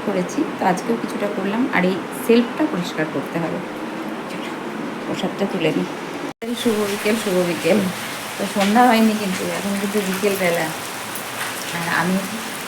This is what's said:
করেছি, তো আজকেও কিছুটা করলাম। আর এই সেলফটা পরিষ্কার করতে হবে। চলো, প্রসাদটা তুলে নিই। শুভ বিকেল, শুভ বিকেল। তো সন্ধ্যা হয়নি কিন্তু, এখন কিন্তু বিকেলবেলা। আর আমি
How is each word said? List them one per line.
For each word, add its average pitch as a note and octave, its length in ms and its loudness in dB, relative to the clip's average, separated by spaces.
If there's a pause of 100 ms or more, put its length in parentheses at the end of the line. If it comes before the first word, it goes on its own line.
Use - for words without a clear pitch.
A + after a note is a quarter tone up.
করেছি, F#3+ 380 0 (140)
তো - 80 0
আজকেও F#3+ 360 2
কিছুটা G3+ 240 -2 (100)
করলাম। G3+ 380 0
আর F3+ 100 4
এই F#3 100 2 (320)
সেলফটা A#3+ 460 4
পরিষ্কার E3+ 420 -2
করতে D3 240 -4
হবে। E3 200 -2 (720)
চলো, - 200 -6 (560)
প্রসাদটা G3 460 -2
তুলে E3 240 2
নিই। - 800 -4
শুভ A3+ 200 2
বিকেল, G#3 500 2
শুভ F#3+ 100 2
বিকেল। F3+ 460 4 (580)
তো G3+ 160 0
সন্ধ্যা G#3 320 6
হয়নি A3 320 6
কিন্তু, F#3+ 260 0
এখন F#3 360 -2
কিন্তু G#3 200 0
বিকেলবেলা। F#3 680 2 (1120)
আর D#3+ 200 0
আমি F#3 180 2 (500)